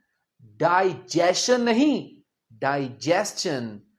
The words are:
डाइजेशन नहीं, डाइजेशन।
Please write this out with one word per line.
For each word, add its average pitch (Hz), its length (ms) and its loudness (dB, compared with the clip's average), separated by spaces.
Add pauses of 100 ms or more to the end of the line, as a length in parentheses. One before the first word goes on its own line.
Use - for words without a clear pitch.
(420)
डाइजेशन 170 1200 0
नहीं, 233 600 0 (320)
डाइजेशन। 135 1300 -4 (180)